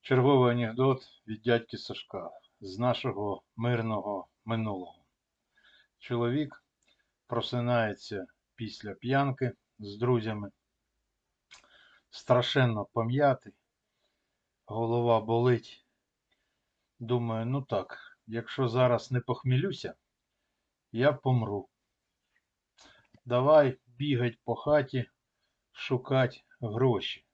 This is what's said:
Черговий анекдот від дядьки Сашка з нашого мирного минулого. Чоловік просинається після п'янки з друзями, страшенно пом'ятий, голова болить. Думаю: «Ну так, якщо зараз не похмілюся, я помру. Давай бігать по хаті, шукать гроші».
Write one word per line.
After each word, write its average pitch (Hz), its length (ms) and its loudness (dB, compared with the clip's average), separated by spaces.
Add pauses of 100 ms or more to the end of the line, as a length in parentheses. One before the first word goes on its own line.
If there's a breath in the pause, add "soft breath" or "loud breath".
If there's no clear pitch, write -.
Черговий 127 520 4
анекдот 120 500 0 (240)
від 107 160 -10
дядьки 117 360 0
Сашка - 520 -12 (300)
з 95 180 -12
нашого 104 640 -4 (140)
мирного 110 720 -4 (160)
минулого. 110 600 -6 (960 soft breath)
Чоловік 123 640 -4 (640)
просинається 113 1000 -2 (280)
після 104 400 -10
п'янки 135 580 -2 (260)
з 101 180 -12
друзями, 110 540 -2 (1600 soft breath)
страшенно 123 840 0
пом'ятий, 127 600 0 (1120)
голова 117 540 2
болить. 117 680 0 (1120)
Думаю: 117 480 -2
«Ну 135 160 -2
так, - 640 -8
якщо 117 420 -4
зараз 120 440 2
не 127 80 0
похмілюся, 131 760 -2 (1000)
я 131 200 2
помру. 110 560 0 (1600 soft breath)
Давай 131 600 6
бігать 123 580 -2
по 117 100 -2
хаті, 139 560 0 (640)
шукать 127 720 -2 (160)
гроші». 113 720 -2